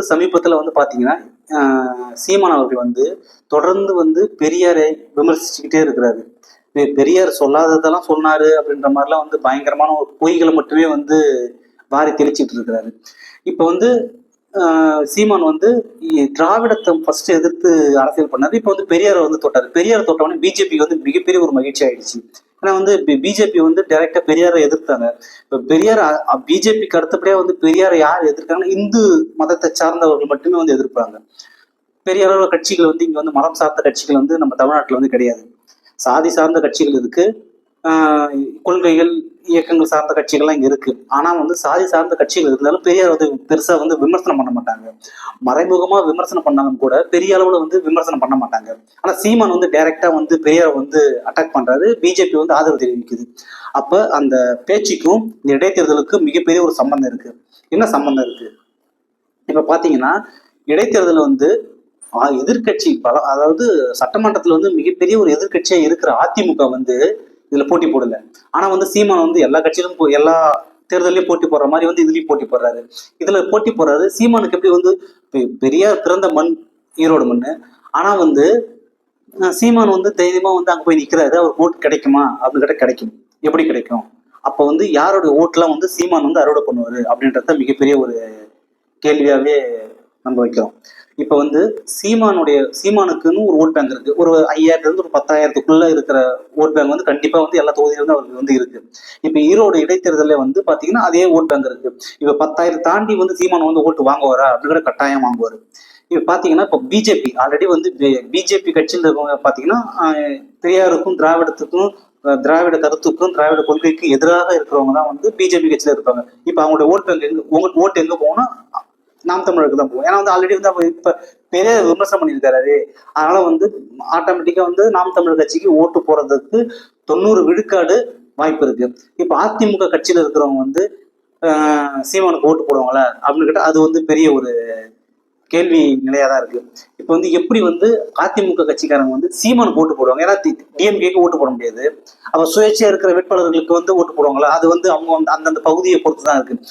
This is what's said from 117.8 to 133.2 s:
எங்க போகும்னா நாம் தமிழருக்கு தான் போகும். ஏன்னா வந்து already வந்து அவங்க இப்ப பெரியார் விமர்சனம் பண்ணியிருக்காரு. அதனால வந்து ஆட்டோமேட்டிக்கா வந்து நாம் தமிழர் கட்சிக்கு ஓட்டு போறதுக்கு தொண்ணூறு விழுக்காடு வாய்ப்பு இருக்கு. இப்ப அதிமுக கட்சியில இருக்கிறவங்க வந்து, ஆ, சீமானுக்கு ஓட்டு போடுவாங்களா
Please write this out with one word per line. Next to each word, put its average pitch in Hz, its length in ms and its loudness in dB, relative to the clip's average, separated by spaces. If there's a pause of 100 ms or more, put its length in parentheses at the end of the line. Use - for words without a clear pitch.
எங்க 160 200 -4
போகும்னா 175 540 -2 (480)
நாம் 175 180 -2
தமிழருக்கு 165 340 0
தான் 135 160 0
போகும். 127 120 -6
ஏன்னா 180 120 0
வந்து 202 160 0
already 185 220 2
வந்து 196 160 0
அவங்க 180 180 0
இப்ப 170 340 -2 (300)
பெரியார் 202 340 2
விமர்சனம் 170 440 0
பண்ணியிருக்காரு. 135 560 0 (280)
அதனால 170 320 2
வந்து - 440 -4 (240)
ஆட்டோமேட்டிக்கா 175 500 -2
வந்து 185 280 2
நாம் 180 240 0
தமிழர் 170 220 2
கட்சிக்கு 156 380 0
ஓட்டு 165 340 2
போறதுக்கு 156 640 0 (340)
தொண்ணூறு 190 400 2
விழுக்காடு 180 720 0 (180)
வாய்ப்பு 156 300 -2
இருக்கு. 123 360 -4 (140)
இப்ப 156 300 0
அதிமுக 202 420 0
கட்சியில 170 260 0
இருக்கிறவங்க 147 420 0
வந்து, 143 520 -4 (340)
ஆ, 151 580 0 (120)
சீமானுக்கு 170 340 2
ஓட்டு 156 200 2
போடுவாங்களா 131 360 0 (200)